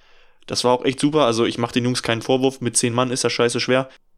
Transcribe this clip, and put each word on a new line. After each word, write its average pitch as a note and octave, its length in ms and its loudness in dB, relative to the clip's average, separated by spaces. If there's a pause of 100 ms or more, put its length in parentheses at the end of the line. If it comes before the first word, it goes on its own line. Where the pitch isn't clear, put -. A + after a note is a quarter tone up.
(480)
das - 160 -4
war B2 80 4
auch B2 140 0
echt C3+ 140 -2
super. D3+ 260 2
Also A#2 200 2
ich - 120 -2
mach A#2 140 -4
den A#2+ 120 0
Jungs B2 200 -2
keinen A2+ 180 -2
Vorwurf, C3 400 0
mit A#2 160 -2
zehn A#2+ 160 0
Mann B2 180 0
ist B2+ 120 -4
das A#2+ 100 0
scheiße A#2+ 260 0
schwer. C3 300 0 (280)